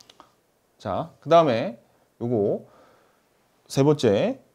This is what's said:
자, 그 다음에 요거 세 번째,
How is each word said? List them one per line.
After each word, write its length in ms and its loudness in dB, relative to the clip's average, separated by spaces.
자, 400 -8
그 100 -18
다음에 520 2
요거 440 -2
세 160 -2
번째, 580 0